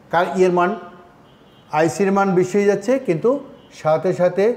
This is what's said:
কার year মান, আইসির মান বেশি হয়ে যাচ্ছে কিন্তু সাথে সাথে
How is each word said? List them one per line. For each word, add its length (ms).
কার 140
year 200
মান, 120
আইসির 360
মান 120
বেশি 200
হয়ে 140
যাচ্ছে 220
কিন্তু 220
সাথে 380
সাথে 260